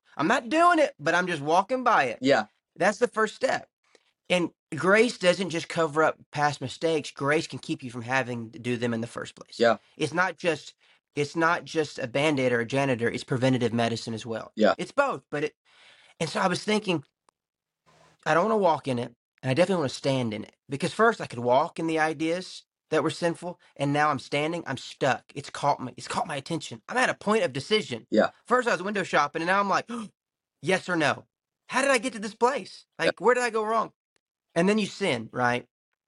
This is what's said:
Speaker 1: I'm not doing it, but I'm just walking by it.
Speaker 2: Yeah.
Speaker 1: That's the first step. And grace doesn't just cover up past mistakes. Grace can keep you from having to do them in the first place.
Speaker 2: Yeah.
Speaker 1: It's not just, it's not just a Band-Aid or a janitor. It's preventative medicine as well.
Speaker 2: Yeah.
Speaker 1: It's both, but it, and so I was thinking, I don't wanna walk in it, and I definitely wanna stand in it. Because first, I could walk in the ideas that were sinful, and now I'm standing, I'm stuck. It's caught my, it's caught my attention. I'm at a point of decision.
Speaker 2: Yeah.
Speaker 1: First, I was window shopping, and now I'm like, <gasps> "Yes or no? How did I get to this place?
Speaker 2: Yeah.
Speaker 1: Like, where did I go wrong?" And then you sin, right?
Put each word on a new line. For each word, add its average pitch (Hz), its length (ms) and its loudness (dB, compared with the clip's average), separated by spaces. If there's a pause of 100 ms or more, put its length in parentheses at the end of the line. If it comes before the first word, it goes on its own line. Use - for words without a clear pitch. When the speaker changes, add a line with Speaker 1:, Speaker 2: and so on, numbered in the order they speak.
(160)
Speaker 1:
I'm 156 120 0
not 247 200 0
doing 339 300 4
it, 285 200 2
but 160 160 0
I'm 180 120 2
just 165 160 -4
walking 196 420 0
by 196 200 4
it. 117 180 -4
Speaker 2:
Yeah. 127 240 4 (300)
Speaker 1:
That's 190 220 2
the 240 100 2
first 214 260 -2
step. 254 340 -2 (640)
And 180 200 2 (260)
grace 208 420 4
doesn't 180 320 2
just 160 180 -4
cover 160 340 0
up - 160 2 (140)
past 147 280 0
mistakes. 156 500 -2
Grace 147 360 0
can 131 120 -12
keep 160 240 -8
you 127 80 -10
from 117 120 -10
having 120 500 -4
to - 60 -18
do 123 180 -2
them 117 180 -2
in 113 80 -4
the 117 40 -6
first - 300 -12
place. - 240 -18
Speaker 2:
Yeah. 113 160 6 (220)
Speaker 1:
It's 147 160 -4
not 180 240 -2
just, 156 360 -4 (400)
it's 147 220 -4
not 165 280 2
just 156 340 -4
a 135 80 -4
Band-Aid 135 460 2
or 120 80 2
a 117 60 -2
janitor. 127 440 0
It's 95 140 -6
preventative 123 500 0
medicine 117 400 -2
as 107 100 -10
well. 110 320 -10
Speaker 2:
Yeah. 208 220 4
Speaker 1:
It's - 140 -6
both, 262 380 0
but 147 140 -4
it, - 100 -8 (680)
and 160 100 -2
so 208 100 -4
I 190 80 2
was 170 160 -2
thinking, 202 400 0 (1200)
I 156 80 2
don't 170 100 4
wanna 220 140 2
walk 160 300 2
in 123 100 -2
it, 120 140 -8 (300)
and 123 80 -2
I 131 40 2
definitely 180 280 4
wanna 131 80 0
stand 127 440 -2
in 104 100 -8
it. - 100 -20 (140)
Because 139 240 -4
first, 226 280 2
I 147 60 -8
could 123 140 -12
walk 127 380 2
in 165 80 -4
the 160 120 -2
ideas 160 640 -2 (260)
that 151 120 2
were 151 80 0
sinful, 170 500 -6 (160)
and 143 160 0
now 147 180 4
I'm 135 80 -2
standing, 156 480 -4
I'm 131 100 -6
stuck. - 480 -2 (100)
It's - 160 -10
caught - 300 0
my, 123 160 -8
it's - 120 -14
caught 208 180 -4
my 156 100 -8
attention. 139 520 -8
I'm 202 80 -8
at 247 140 2
a - 40 -4
point 208 300 0
of 139 80 -2
decision. 139 580 -4
Speaker 2:
Yeah. 95 200 4 (160)
Speaker 1:
First, 240 220 2
I 220 40 2
was 175 100 0
window 202 200 -2
shopping, 156 400 0
and 170 60 0
now 196 120 2
I'm 202 80 0
like, 165 220 0 (340)
<gasps> - 380 -20
"Yes 180 260 0
or 180 80 -2
no? 123 300 0 (420)
How 254 140 0
did 277 80 2
I 254 80 4
get 220 160 -4
to 226 40 -12
this 208 160 -10
place? - 520 -2 (120)
Speaker 2:
Yeah. 160 80 0
Speaker 1:
Like, - 140 0
where 226 140 4
did 247 100 2
I 240 60 0
go 220 140 -2
wrong?" 214 280 -2 (600)
And 175 140 4
then 214 100 4
you 202 80 2
sin, 123 460 -2
right? 123 340 0 (420)